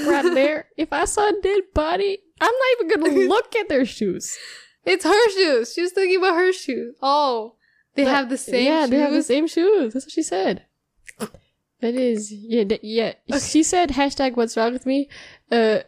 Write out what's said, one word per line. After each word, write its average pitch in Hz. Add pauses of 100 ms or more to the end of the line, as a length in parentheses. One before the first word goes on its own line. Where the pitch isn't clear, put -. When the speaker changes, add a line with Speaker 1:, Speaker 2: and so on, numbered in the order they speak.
Speaker 1:
right 320
Speaker 2:
<laughs> -
Speaker 1:
there. 285
If 311
I 311
saw 427
a 403
dead 392 (120)
body, 370 (240)
I'm 359
not 494
even 330
gonna 330
Speaker 2:
<laughs> -
Speaker 1:
look -
at 427
their 269
shoes. - (460)
Speaker 2:
It's 370
her 415
shoes. 311
She 330
was 359
thinking 381
about 370
her 370
shoes. 240
Oh, 269 (400)
they 277
Speaker 1:
But 262
Speaker 2:
have 277
the 262
same 247
Speaker 1:
yeah, 311
Speaker 2:
shoes? 269
Speaker 1:
they 254
have 294
the 311
same 294
shoes. 339
That's 262
what 302
she 320
said. 339 (1120)
That 233
is, 220
yeah, 220
th-, 208
yeah. 214 (180)
Speaker 2:
Okay. 277
Speaker 1:
She 302
said, 349
"Hashtag 269
what's 233
wrong 226
with 247
me." 277 (420)
Uh, 220